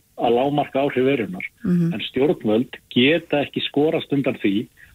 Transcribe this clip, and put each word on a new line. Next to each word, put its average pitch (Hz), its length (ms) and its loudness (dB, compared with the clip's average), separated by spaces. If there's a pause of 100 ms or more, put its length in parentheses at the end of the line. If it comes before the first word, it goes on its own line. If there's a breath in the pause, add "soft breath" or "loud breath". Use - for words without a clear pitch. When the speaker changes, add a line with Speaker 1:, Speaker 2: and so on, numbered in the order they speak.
(140)
Speaker 1:
að 120 220 2
lágmarka 139 460 0
áhrif 135 240 0
veirunnar. 104 400 -2 (180)
Speaker 2:
Mhm. 175 280 2
Speaker 1:
En 110 80 -6
stjórnvöld 127 760 -2 (120)
geta 151 540 2
ekki - 200 -6
skorast 151 480 0
undan 135 240 0
því 104 300 0 (280 soft breath)